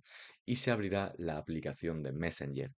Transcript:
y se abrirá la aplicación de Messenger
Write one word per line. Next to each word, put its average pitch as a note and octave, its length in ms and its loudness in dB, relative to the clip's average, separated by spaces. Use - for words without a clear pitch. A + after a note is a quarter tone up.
y B2 120 2
se B2 160 4
abrirá G2 480 2
la E2 180 0
aplicación D#2+ 640 -2
de C2+ 120 -2
Messenger C#2 640 -2